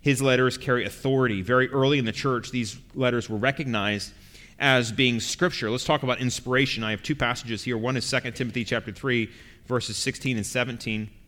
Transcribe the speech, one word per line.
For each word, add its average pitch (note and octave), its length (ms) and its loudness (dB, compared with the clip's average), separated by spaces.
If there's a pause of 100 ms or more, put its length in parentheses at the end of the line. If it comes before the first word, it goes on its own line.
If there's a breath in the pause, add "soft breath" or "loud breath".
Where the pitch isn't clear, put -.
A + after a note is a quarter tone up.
his C3+ 220 2
letters B2+ 340 4
carry B2 300 0
authority. B2 560 0
Very B2+ 260 4
early C#3 300 4
in B2+ 60 0
the A2+ 80 -2
church, B2+ 380 -2
these A#2 280 -4 (160)
letters B2 340 2
were A2 80 -4
recognized G#2+ 760 -2 (460 loud breath)
as B2+ 340 4
being A#2+ 280 2
scripture. C3 500 -2
Let's B2+ 140 -2
talk D3+ 180 2
about B2+ 180 -2
inspiration. B2+ 640 0
I A2 60 -2
have G#2 120 -4
two D3+ 120 -2
passages A#2+ 480 -2
here. A#2+ 140 -2
One B2 200 -2
is A#2 80 -2
Second B2 300 -2
Timothy A#2+ 300 -4
chapter A2 280 -4
three, A#2+ 380 0 (360 loud breath)
verses A#2+ 300 -2
sixteen C3 400 -2
and G#2 100 -2
seventeen. A#2 640 -4 (180)